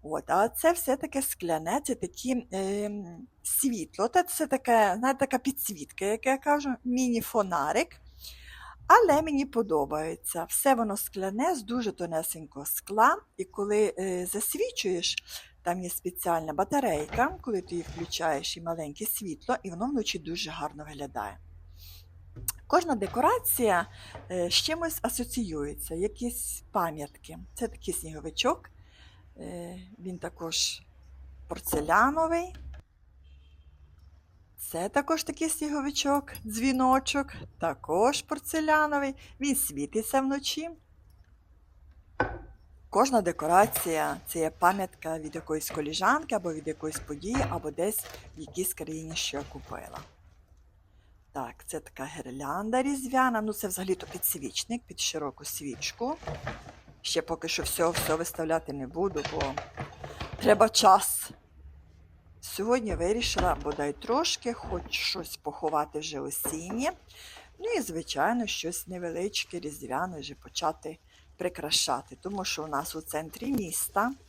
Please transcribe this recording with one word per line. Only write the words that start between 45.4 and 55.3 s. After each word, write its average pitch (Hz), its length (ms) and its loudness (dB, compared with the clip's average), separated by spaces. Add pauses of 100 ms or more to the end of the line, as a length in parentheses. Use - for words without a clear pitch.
коліжанки, 190 680 0
або 175 180 -2
від 151 140 -6
якоїсь 156 320 -6
події, 180 500 -4
або 156 220 -4
десь 180 340 -2 (320)
в - 20 -16
якійсь 175 340 -4
країні, 160 420 -8
що - 220 -4
я 143 60 -6
купила. - 560 -12 (1400)
Так, 127 320 -8
це 156 120 -6
така - 260 -10
гірлянда 151 800 -2
різдвяна. 262 580 2
Ну, 214 120 -2
це 208 140 -6
взагалі-то 185 400 -2
підсвічник, - 760 -4
під - 160 -16
широку 147 460 -4